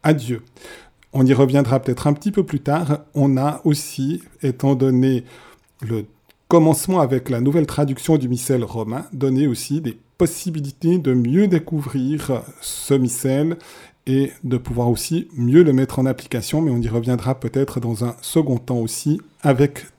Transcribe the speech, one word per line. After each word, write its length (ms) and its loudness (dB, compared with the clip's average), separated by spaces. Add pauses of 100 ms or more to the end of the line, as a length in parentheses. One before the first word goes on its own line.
à 140 2
Dieu. 260 -6 (720)
On 100 4
y 100 6
reviendra 460 4
peut-être 280 -2
un 60 4
petit 180 -4
peu 120 0
plus 180 -4
tard, 400 -2 (120)
on 240 2
a 280 -2
aussi, 580 -2 (180)
étant 320 0
donné 520 2 (560)
le 240 -6 (420)
commencement 540 4
avec 280 -2
la 100 -2
nouvelle 280 2
traduction 500 -2
du 100 -2
missel 360 -2
romain, 500 -8
donné 320 0
aussi 340 -2
des 180 -8 (200)
possibilités 800 -2
de 160 0
mieux 340 2
découvrir 920 -2 (200)
ce 340 -2
missel 600 0 (500)
et 240 0 (120)
de 140 -2
pouvoir 320 -2
aussi 460 -2
mieux 280 6
le 100 6
mettre 260 0
en 80 2
application, 520 -4
mais 120 0
on 100 0
y 60 -2
reviendra 520 -2
peut-être 400 -2
dans 240 -4
un 180 -6
second 360 0
temps 220 -4
aussi 420 -2 (220)
avec 420 2 (140)